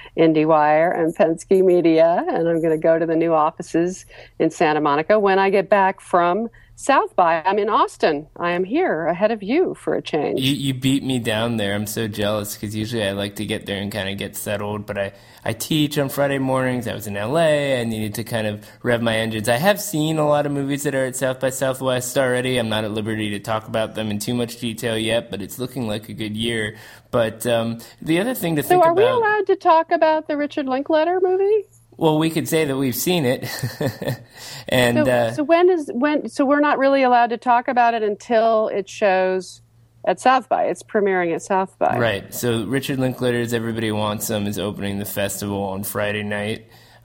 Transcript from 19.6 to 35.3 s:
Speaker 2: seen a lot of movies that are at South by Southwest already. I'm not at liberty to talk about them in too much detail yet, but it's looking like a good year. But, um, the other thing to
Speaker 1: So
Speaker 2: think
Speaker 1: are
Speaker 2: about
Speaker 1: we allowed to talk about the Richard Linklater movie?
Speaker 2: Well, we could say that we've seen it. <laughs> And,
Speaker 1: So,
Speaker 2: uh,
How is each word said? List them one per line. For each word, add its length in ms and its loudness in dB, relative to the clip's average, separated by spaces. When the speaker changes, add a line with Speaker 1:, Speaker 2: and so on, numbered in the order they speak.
Speaker 2:
seen 380 -2
a 100 2
lot 200 2
of 40 -4
movies 320 -2
that 120 -2
are 100 0
at 100 -4
South 240 -2
by 120 0
Southwest 680 -2
already. 400 2
I'm 120 0
not 140 -2
at 80 -4
liberty 380 -4
to 100 -6
talk 280 -4
about 260 -4
them 160 -6
in 80 -2
too 160 -6
much 260 -4
detail 380 -4
yet, 320 -2
but 100 -8
it's 200 -12
looking 280 -6
like 220 -6
a 40 -12
good 220 -8
year. 420 -4
But, 340 0
um, 320 0
the 180 0
other 140 -2
thing 220 -2
to 80 0
Speaker 1:
So 60 -2
Speaker 2:
think 160 6
Speaker 1:
are 80 4
Speaker 2:
about 40 0
Speaker 1:
we 100 6
allowed 400 0
to 80 2
talk 360 4
about 360 2
the 80 -2
Richard 300 -4
Linklater 560 0
movie? 440 2
Speaker 2:
Well, 200 2
we 140 0
could 160 -2
say 180 0
that 120 -2
we've 180 -2
seen 300 0
it. 220 0
<laughs> 440 -6
And, 360 2
Speaker 1:
So, 60 2
Speaker 2:
uh, 220 2